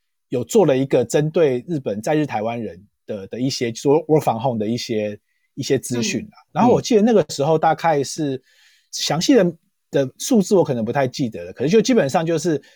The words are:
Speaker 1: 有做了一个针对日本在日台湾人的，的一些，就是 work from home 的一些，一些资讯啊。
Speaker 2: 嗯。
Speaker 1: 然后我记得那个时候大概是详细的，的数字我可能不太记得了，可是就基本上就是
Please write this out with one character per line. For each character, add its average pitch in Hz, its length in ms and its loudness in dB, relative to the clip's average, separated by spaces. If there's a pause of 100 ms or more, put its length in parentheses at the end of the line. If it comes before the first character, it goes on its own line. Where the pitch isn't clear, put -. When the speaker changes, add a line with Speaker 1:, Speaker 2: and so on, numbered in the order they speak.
(280)
Speaker 1:
有 - 160 -4
做 202 200 4
了 139 120 4
一 135 100 0
个 165 180 2
针 151 240 0
对 143 380 0
日 165 140 -4
本 107 200 -6
在 156 140 -2
日 151 100 2
台 110 180 -6
湾 117 180 -6
人 92 200 -10 (260)
的， 98 200 -10
的 113 140 -10
一 131 100 0
些， 117 220 -4
就 - 80 -12
是 143 80 -2 (180)
work 151 140 2
from 113 200 -2
home 120 180 -2
的 104 80 -2
一 120 100 -2
些， 107 420 -4 (360)
一 143 80 -10
些 131 140 0
资 123 240 -4
讯 107 260 -4
啊。 - 100 -20
Speaker 2:
嗯。 - 160 -20
Speaker 1:
然 180 120 0
后 247 80 6
我 147 80 2
记 240 140 -2
得 202 80 6
那 233 100 4
个 185 180 4
时 - 120 -4
候 160 160 2
大 160 160 2
概 151 300 0
是 139 360 -6 (520)
详 - 280 -4
细 285 140 2
的， 202 100 6 (460)
的 139 180 0 (100)
数 233 220 2
字 196 140 0
我 170 80 6
可 143 120 0
能 113 100 -2
不 117 80 -4
太 135 160 0
记 123 200 -6
得 87 160 -12
了， 92 80 -14
可 117 120 -6
是 151 60 0
就 220 100 6
基 262 120 2
本 175 160 2
上 165 160 0
就 165 140 0
是 160 240 -2 (140)